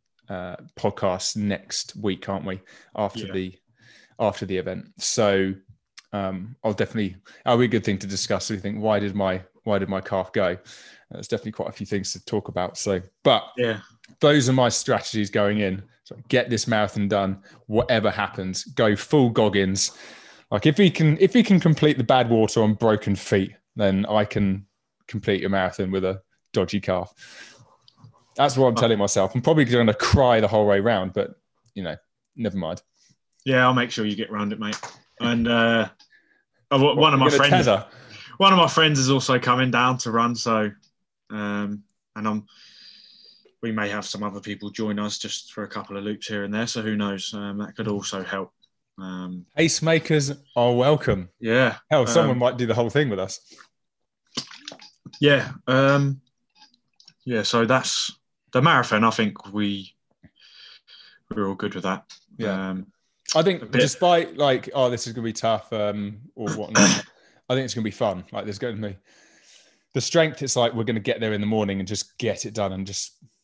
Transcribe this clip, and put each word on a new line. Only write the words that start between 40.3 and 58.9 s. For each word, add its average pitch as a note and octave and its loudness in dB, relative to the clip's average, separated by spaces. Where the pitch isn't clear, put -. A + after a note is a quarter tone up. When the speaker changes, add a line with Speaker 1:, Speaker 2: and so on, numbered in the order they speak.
Speaker 2:
so, A2 -2
um, G#2 -8
and A2 -6
I'm, G#2+ -4
we A2+ -4
may G#2 -4
have G2+ -8
some G2+ -10
other G2+ -8
people G2+ -12
join G#2 -6
us G#2 -6
just - -12
for G#2+ -12
a G2 -12
couple G2+ -12
of G2 -12
loops G#2+ -8
here G#2 -6
and G2+ -8
there. A2+ -4
So A#2 -6
who G#2+ -4
knows? G2+ -6
Um, G2+ -10
that G#2 -10
could A2 -6
also G2 -6
help. F#2 -10
Um, F#2 -12
Speaker 1:
Pacemakers D#3 2
are A#2+ 4
welcome. A#2+ 2
Speaker 2:
Yeah. A#2 2
Speaker 1:
Hell, C3 4
someone C3 4
Speaker 2:
Um, B2 -2
Speaker 1:
might B2 2
do A#2+ -2
the A2 2
whole A#2 0
thing C#3+ 0
with G2 -2
us. F#2+ -6
Speaker 2:
Yeah. C#3+ 2
Um, C#3 2
yeah. A2+ -2
So A#2 2
that's - 0
the B2+ 2
marathon. B2 4